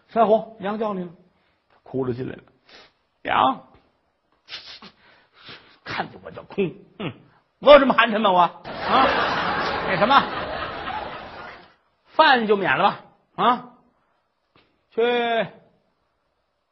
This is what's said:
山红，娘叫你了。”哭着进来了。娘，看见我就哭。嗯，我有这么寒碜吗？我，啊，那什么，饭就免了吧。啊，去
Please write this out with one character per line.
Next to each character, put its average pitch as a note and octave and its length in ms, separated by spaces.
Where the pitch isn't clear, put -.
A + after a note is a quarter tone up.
山 A3+ 180
红， G#3 340
娘 G3+ 200
叫 G#3+ 140
你 F#3 100
了。” F3 80
哭 C3 220
着 B2 80
进 B2+ 160
来 - 60
了。 - 80
娘， - 460
看 - 260
见 G3 140
我 - 80
就 - 120
哭。 - 180
嗯， E3 140
我 A3+ 140
有 C#4+ 60
这 C4+ 60
么 B3+ 80
寒 A3+ 180
碜 G#3+ 80
吗？ G#3+ 120
我， F3+ 80
啊， G#3+ 680
那 F#3+ 100
什 F#3+ 100
么， C4 160
饭 C4+ 420
就 G#3+ 80
免 D#3 220
了 E3+ 60
吧。 G3 160
啊， A3+ 380
去 - 100